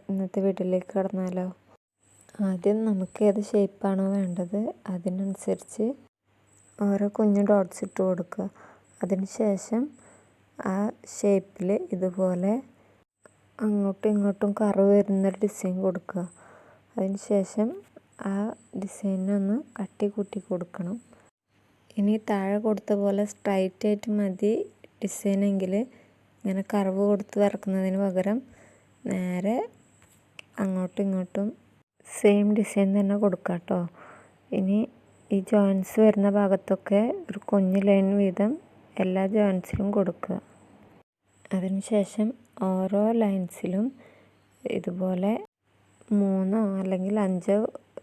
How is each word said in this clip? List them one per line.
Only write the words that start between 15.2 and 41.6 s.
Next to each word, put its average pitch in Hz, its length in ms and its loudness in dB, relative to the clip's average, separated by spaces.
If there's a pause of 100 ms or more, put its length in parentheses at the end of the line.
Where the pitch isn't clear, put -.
ഡിസൈൻ 185 320 -4 (100)
കൊടുക്കുക. 180 400 -4 (680)
അതിനുശേഷം 196 720 -2 (640)
ആ 196 80 -2 (420)
ഡിസൈനൊന്ന് 196 720 -2 (220)
കട്ടി 208 360 -4
കൂട്ടി 202 340 -6
കൊടുക്കണം. 180 500 -6 (1000)
ഇനി 208 160 4 (140)
താഴെ 196 360 0
കൊടുത്ത 208 260 -2 (100)
പോലെ 202 300 2
സ്ട്രൈറ്റ് 190 560 -2
ആയിട്ട് 208 300 0
മതി 202 340 0 (520)
ഡിസൈൻ 196 440 -2
എങ്കിൽ 190 260 0 (680)
ഇങ്ങനെ 196 220 -2 (100)
കർവ് 196 360 0
കൊടുത്ത് 202 340 -2
വരക്കുന്നതിന് 190 600 0
പകരം 196 340 0 (720)
നേരെ 185 440 -2 (1080)
അങ്ങോട്ടും 185 420 -2
ഇങ്ങോട്ടും 190 440 -2 (680)
സെയിം 208 300 6 (120)
ഡിസൈൻ 196 280 0 (120)
തന്നെ 202 260 2
കൊടുക്കുക 180 400 -2
ട്ടോ. 185 140 0 (800)
ഇനി 196 200 2 (520)
ഈ 202 80 2 (120)
ജോയിൻസ് 196 540 2
വരുന്ന 202 340 6
ഭാഗത്തൊക്കെ 196 640 2 (240)
ഒരു - 140 -8 (100)
കുഞ്ഞു 196 380 4
ലൈൻ 196 180 6 (140)
വീതം 196 320 2 (500)
എല്ലാ 185 220 0 (100)
ജോയിൻസിലും 202 640 0
കൊടുക്കുക. 185 420 -4 (1160)
അതിനുശേഷം 196 720 0 (420)